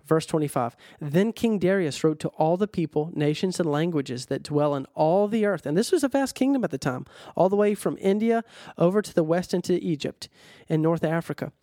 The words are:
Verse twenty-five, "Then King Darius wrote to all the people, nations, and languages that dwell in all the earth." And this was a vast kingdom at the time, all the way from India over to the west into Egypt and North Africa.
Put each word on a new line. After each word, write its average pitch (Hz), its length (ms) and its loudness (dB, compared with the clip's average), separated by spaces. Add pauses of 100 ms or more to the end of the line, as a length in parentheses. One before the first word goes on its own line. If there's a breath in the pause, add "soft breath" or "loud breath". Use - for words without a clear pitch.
Verse 160 220 0
twenty-five, 143 500 -2 (240 loud breath)
"Then 175 320 0
King 220 260 0
Darius 175 460 0
wrote 156 160 2
to - 80 -4
all 160 280 2
the 202 120 -2
people, 156 460 -2
nations, 151 440 0
and 170 100 0
languages 143 580 -2
that 139 180 -6
dwell 143 320 0
in 135 180 -6
all 175 320 4
the 214 180 0
earth." 196 220 -2
And 147 100 0
this 226 140 0
was 330 140 2
a 262 40 0
vast 269 280 -2
kingdom 262 260 2
at 180 80 -2
the 135 80 -6
time, 135 260 -4 (300 loud breath)
all 180 140 4
the 202 80 2
way 208 180 2
from - 260 -4
India 226 440 2 (340 loud breath)
over 185 240 2
to - 100 -12
the 170 120 2
west 170 280 0
into 180 320 0
Egypt 151 440 -6 (400 loud breath)
and 156 120 2
North 160 220 2
Africa. 160 500 -4 (100)